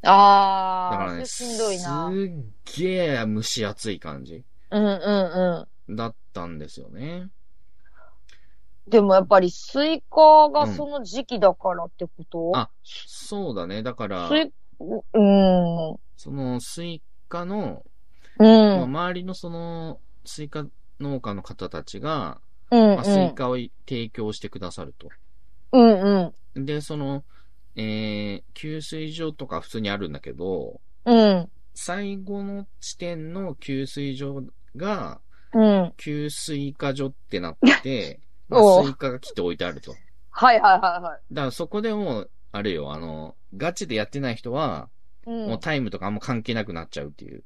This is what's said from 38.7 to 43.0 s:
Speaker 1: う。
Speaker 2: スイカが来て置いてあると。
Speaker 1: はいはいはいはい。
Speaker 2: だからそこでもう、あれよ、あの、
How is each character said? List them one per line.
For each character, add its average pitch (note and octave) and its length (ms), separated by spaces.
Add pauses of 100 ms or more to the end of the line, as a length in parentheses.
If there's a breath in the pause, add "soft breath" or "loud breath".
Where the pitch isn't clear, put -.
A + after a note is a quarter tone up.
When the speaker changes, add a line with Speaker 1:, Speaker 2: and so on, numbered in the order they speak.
Speaker 1:
う。 C#3+ 40
Speaker 2:
ス C#3 40
イ C3 40
カ C3+ 160
が B2+ 80
来 - 140
て - 80
置 F2 140
い - 20
て F2 80
あ F2 60
る C#2+ 100
と。 - 140 (360)
Speaker 1:
は A#3+ 240
い A3 60
は G3 160
い - 40
は F3+ 200
い - 20
は D#3+ 140
い。 - 40 (120)
Speaker 2:
だ C#3+ 100
か C3+ 40
ら B2+ 40
そ E3 160
こ G#3 160
で A3 100
も F3 280
う、 F2+ 100 (220)
あ - 100
れ G2+ 100
よ、 D2 200
あ D2+ 60
の、 D#2 380 (200)